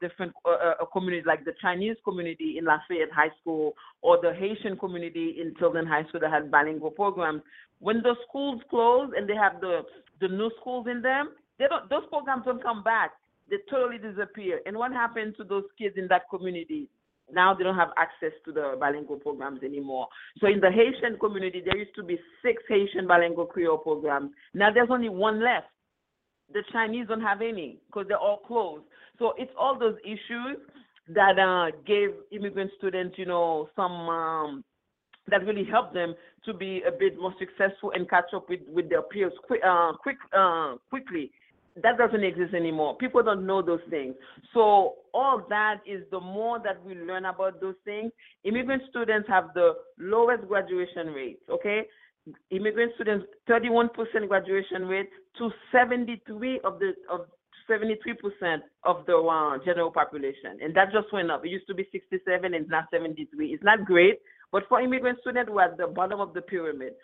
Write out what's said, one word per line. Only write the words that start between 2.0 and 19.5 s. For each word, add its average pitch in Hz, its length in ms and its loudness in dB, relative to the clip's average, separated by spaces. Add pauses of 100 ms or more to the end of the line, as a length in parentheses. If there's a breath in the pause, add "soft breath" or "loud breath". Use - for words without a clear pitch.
community 165 560 -6
in 165 60 -4
Lafayette 156 460 0
High 156 200 2 (100)
School 156 320 -2 (300 loud breath)
or 170 180 8
the 170 120 2
Haitian 196 440 -4
community 170 640 -6
in 165 140 -8
Tilden 165 320 2
High 156 220 2
School 170 100 -8
that 156 120 0
had 147 200 0
bilingual 151 400 2
programs. 175 500 -2 (380 loud breath)
When 226 240 0
the 240 120 4 (140)
schools 277 400 -4
close 240 480 4
and 202 100 -2
they 208 80 -2
have 190 260 2
the, 175 200 -2 (400)
the 190 60 0
new 202 240 -2 (100)
schools 247 280 -8
in 240 120 -6
them, 269 300 0 (260)
they - 100 2
don't, 330 220 -2
those 302 200 -2
programs 269 360 -4
don't 247 160 -4
come 220 220 -4
back. 214 300 0 (360)
They 202 80 -2 (120)
totally 247 280 0
disappear. 202 680 -6
And 208 120 -8
what 247 140 -2
happened 233 460 -4
to 220 60 -14
those 196 200 -4 (140)
kids 208 200 -4
in 185 120 -4
that 180 200 4
community? 170 580 -6 (440)
Now 185 240 4
they 185 80 -4
don't 185 120 0
have 170 220 2
access 165 340 -2 (140)
to 160 60 -12
the 139 280 -4
bilingual 147 380 -2
programs 139 460 -8